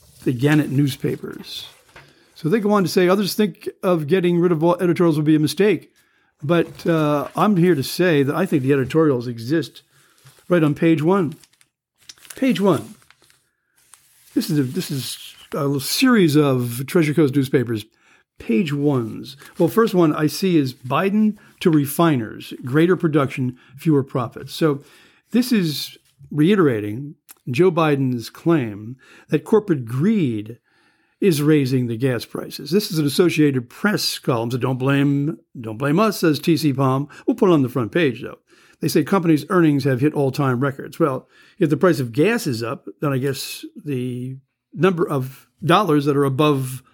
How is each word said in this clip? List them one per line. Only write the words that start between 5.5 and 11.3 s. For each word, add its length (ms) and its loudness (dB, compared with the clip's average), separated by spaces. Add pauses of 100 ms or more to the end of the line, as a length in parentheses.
But, 440 -2
uh, 500 0
I'm 220 2
here 180 4
to 80 -2
say 400 2
that 120 -2
I 100 -2
think 180 -2
the 100 2
editorials 540 0
exist 540 -6 (680)
right 140 2
on 120 2
page 260 2
one. 340 0 (1000)